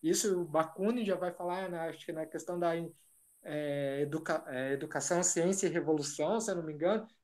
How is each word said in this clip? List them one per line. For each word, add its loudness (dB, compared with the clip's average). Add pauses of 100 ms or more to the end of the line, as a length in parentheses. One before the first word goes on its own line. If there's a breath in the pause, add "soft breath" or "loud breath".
Isso 4
o 0
Bakunin 0
já 2
vai -2
falar, -4
né, -4 (100)
acho -12
que -4
na -4
questão -6
da, 2 (680 soft breath)
é, -2
educa-, 0
é, -2
educação, 0
ciência 2
e 0
revolução, 0
se -2
eu -2
não -2
me -6
engano, 0 (180 loud breath)